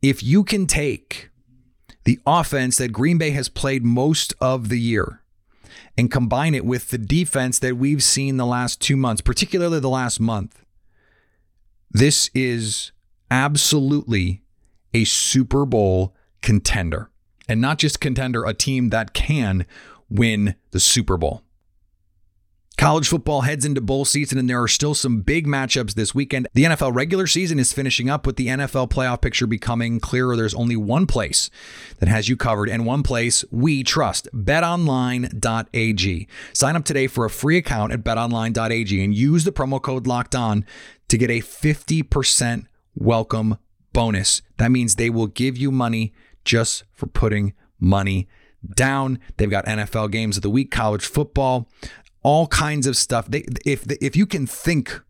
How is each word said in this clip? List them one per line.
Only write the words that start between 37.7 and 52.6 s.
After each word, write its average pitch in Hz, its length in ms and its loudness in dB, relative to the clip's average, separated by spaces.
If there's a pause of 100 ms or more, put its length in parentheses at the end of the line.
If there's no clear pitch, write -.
at 113 140 -4
bet 113 120 0
online 113 360 0
dot 113 180 -2
A 113 140 -2
G 95 180 0
and 101 100 2
use 147 300 4
the 180 80 0
promo 135 300 -2
code 131 260 -4
Locked 120 260 -2
On 110 300 0 (460)
to 120 80 4
get 117 120 2
a 113 120 -2
fifty 151 600 -2
percent 123 640 0 (300)
welcome 110 600 0 (340)
bonus. 110 500 0 (140)
That 123 160 2
means 123 240 2
they 117 140 0
will 113 180 0
give 123 300 -2
you 139 120 -2
money 113 440 -2 (320)
just - 480 0
for - 140 -8
putting 104 460 0 (240)
money 98 520 2 (440)
down. 131 460 0 (160)
They've 107 140 0
got 98 180 -2
N 107 120 -4
F 104 180 -6
L 107 100 -2
games 107 300 -2
of 95 60 -6
the 101 60 -2
week, 131 220 0
college 107 340 -2
football, 131 640 -2 (520)
all 151 260 4
kinds 151 380 0